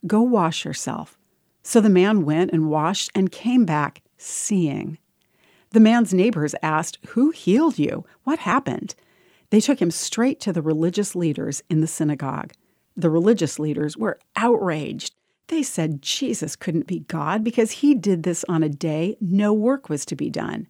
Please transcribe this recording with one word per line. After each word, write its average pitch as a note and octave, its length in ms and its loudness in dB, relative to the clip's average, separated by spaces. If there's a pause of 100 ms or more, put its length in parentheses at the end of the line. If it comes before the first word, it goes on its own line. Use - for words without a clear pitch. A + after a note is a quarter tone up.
"Go G#3+ 160 2
wash G#3 420 2
yourself." - 540 -10 (460)
So - 180 4
the G#3+ 80 4
man F#3+ 340 4
went D#3+ 280 0
and D#3 180 0
washed D#3 460 -2
and F#3+ 160 0
came A#3+ 340 2
back D3+ 360 -2 (160)
seeing. D#3 800 -4 (720)
The A3 80 6
man's A3 340 6
neighbors F3+ 480 2
asked, D#3 380 -2 (100)
"Who C#4 220 2
healed C4+ 480 2
you? D3 260 -2 (180)
What - 160 -2
happened?" - 540 -4 (560)
They G#3 100 6
took C4+ 220 2
him E3+ 100 2
straight - 500 -2
to G3 120 -4
the E3 80 -2
religious E3 540 0
leaders D#3 540 -4
in D#3 120 2
the D#3+ 60 2
synagogue. D3 680 -4 (420)
The E3 140 2
religious E3+ 480 2
leaders D3+ 400 -4
were G#3+ 220 -4 (160)
outraged. F#3+ 800 -2 (320)
They D#4+ 160 -2
said D#3+ 400 -4
Jesus - 520 -6
couldn't - 320 -4
be E3+ 120 -6
God D#3+ 440 -4
because A3+ 280 0
he C#4+ 240 4
did F#3 280 0
this E3+ 240 -4
on E3 160 0
a D#3 60 0
day D#3 500 -4
no G3+ 320 2
work A#3+ 380 0
was D3 160 -4
to - 100 -8
be C#3 140 -6
done. - 400 -8